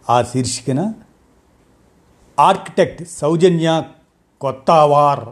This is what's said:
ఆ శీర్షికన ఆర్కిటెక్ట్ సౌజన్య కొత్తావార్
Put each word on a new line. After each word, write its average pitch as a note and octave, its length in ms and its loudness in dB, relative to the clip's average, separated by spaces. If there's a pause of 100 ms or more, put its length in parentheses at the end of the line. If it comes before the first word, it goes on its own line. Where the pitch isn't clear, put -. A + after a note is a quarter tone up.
ఆ A#2+ 120 2
శీర్షికన C3 720 -4 (1500)
ఆర్కిటెక్ట్ F3 680 0
సౌజన్య D#3+ 760 0 (580)
కొత్తావార్ C#3+ 800 2 (120)